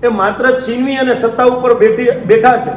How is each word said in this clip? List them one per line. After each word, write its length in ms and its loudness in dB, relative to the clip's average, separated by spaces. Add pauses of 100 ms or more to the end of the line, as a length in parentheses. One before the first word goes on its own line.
એ 60 2
માત્ર 520 0
છીનવી 360 -4
અને 180 0
સત્તા 300 -2
ઉપર 300 2
બેઠી, 360 2
બેઠા 460 2
છે. 200 -4